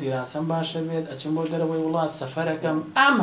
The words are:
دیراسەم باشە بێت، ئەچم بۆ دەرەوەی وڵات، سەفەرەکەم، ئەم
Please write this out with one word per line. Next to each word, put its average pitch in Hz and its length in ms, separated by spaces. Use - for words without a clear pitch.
دیراسەم 131 500
باشە 165 360
بێت، 165 240
ئەچم 151 240
بۆ 165 160
دەرەوەی 160 340
وڵات، 160 340
سەفەرەکەم، 156 580
ئەم 269 260